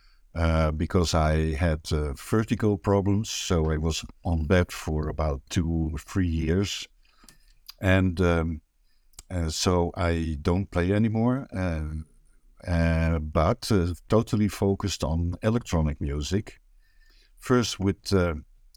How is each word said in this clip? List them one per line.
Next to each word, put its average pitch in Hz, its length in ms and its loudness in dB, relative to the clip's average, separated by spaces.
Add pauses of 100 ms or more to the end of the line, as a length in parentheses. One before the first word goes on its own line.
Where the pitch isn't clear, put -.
(340)
uh, 80 360 2
because 80 420 0
I 78 420 2
had, 80 260 0 (120)
uh, 76 220 -2
vertigo 107 600 0
problems, 101 520 0
so 80 420 0
I 80 60 0
was 78 260 -2 (220)
on 80 220 0
bed 90 260 4
for 78 360 -4
about 73 420 -4
two 82 420 0
or 78 60 -8
three 92 300 -2
years. 82 580 -2 (920)
And, 92 400 2
um, 85 400 2 (680)
uh, 85 180 -2
so 87 480 0
I 85 440 0
don't 92 300 0
play 90 220 0
anymore, 113 640 0
uh, 78 1120 -8
uh, 82 480 2
but, 80 540 0
uh, 90 220 2 (140)
totally 107 400 2
focused 98 540 -2
on 85 400 -2
electronic 85 580 0
music. 73 600 -4 (800)
First - 420 0
with, 95 320 -2
uh, 87 220 2 (420)